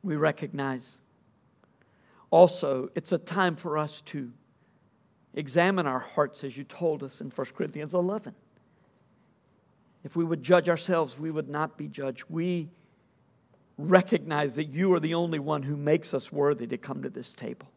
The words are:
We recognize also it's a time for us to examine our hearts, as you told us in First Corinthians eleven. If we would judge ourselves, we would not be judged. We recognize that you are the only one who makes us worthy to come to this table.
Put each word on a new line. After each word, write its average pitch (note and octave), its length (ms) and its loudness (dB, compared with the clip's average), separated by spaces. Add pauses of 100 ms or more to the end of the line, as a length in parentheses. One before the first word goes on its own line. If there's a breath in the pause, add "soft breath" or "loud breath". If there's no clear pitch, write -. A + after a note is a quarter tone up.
We E3+ 120 -2
recognize C#3 840 -2 (1300 soft breath)
also D#3+ 640 6
it's - 160 -4
a F3 60 2
time E3+ 380 0
for D3+ 220 -4
us D3+ 240 -4
to C3 300 -10 (1000 soft breath)
examine E3+ 520 2
our C3 140 0
hearts, - 440 -2
as B2+ 140 -10
you C#3+ 60 -12
told D3+ 400 -4
us C3+ 180 -12
in D3 80 -8
First - 260 -8
Corinthians D3+ 380 -6
eleven. F#3+ 400 -2 (1700 soft breath)
If - 120 -10
we E3+ 80 2
would D#3+ 180 0
judge E3+ 280 6
ourselves, E3 500 0
we D#3 100 -4
would D3+ 200 -4
not D3+ 280 -4
be D3+ 100 -10
judged. C#3 420 -8
We E3 400 -2 (1080 soft breath)
recognize D3+ 800 2
that D#3 100 -2
you F3 280 2
are F3 60 4
the D#3 140 -2
only E3+ 260 0
one D3 240 -4
who C#3+ 120 -4
makes D3 380 0
us C3+ 180 -6
worthy C#3+ 360 0
to A#2+ 100 -6
come C3+ 260 -10
to - 60 -6
this - 240 -12
table. - 440 -12